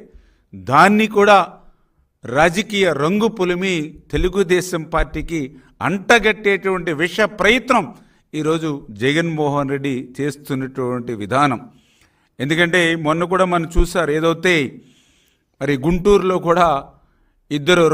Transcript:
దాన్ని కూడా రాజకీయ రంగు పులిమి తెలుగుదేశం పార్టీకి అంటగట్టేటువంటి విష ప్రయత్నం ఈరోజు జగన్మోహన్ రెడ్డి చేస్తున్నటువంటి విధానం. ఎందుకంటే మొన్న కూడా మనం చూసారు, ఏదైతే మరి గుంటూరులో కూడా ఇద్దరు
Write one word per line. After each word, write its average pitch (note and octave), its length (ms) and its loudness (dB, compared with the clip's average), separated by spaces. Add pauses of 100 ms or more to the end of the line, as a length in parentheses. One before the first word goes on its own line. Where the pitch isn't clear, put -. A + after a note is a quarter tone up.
(720)
దాన్ని G3+ 360 4 (100)
కూడా G3+ 200 6 (880)
రాజకీయ F3+ 640 0 (160)
రంగు G3+ 340 0
పులిమి F3+ 380 -2 (380)
తెలుగుదేశం F3 720 -2 (100)
పార్టీకి D#3+ 480 -4 (460)
అంటగట్టేటువంటి G3 1040 0 (100)
విష F3 200 -4 (200)
ప్రయత్నం A#3+ 440 2 (480)
ఈరోజు D#3 380 -2 (320)
జగన్మోహన్ C#3+ 680 0
రెడ్డి C#3 220 -4 (240)
చేస్తున్నటువంటి C3 920 -6 (100)
విధానం. A#2+ 380 0 (760)
ఎందుకంటే E3 440 2 (240)
మొన్న E3 160 0 (100)
కూడా F#3 200 2
మనం E3+ 140 0 (100)
చూసారు, E3+ 420 2
ఏదైతే E3 360 0 (1040)
మరి C#3 140 0 (120)
గుంటూరులో F3+ 500 2 (120)
కూడా E3+ 200 4 (840)
ఇద్దరు D#3+ 440 2